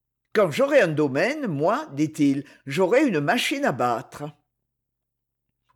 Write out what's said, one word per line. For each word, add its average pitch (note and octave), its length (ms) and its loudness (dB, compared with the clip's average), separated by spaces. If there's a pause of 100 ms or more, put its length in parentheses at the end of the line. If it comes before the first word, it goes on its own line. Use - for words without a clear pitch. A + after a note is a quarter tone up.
(340)
Quand G3 160 2
j'aurai C4+ 320 4
un F3 60 2
domaine, D#3 580 -2
moi, F#3 480 -2
dit-il, D3 500 0 (220)
j'aurai F#3+ 400 2
une E3+ 140 0
machine A#3+ 440 -2
à G#3 80 0
battre. » B2 520 -4 (1500)